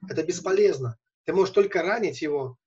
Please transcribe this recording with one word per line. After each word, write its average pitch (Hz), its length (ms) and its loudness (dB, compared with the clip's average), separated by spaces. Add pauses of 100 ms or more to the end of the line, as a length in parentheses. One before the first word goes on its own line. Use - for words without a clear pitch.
Это 156 140 -2
бесполезно. 170 760 0 (260)
Ты 160 80 -4
можешь 185 220 2
только 196 280 2
ранить 190 380 -2
его, 143 360 -4 (100)